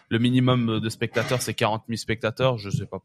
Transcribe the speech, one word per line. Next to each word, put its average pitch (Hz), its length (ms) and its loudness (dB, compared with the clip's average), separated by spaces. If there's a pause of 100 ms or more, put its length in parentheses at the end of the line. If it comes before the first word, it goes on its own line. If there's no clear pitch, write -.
(100)
Le 113 80 2
minimum 123 640 2
de 110 80 -2
spectateurs, 117 520 -2
c'est 113 140 -4
quarante 110 340 -2
mille 113 100 -6
spectateurs. 117 600 -2
Je 101 100 -10
sais 98 180 -4
pas 95 180 -10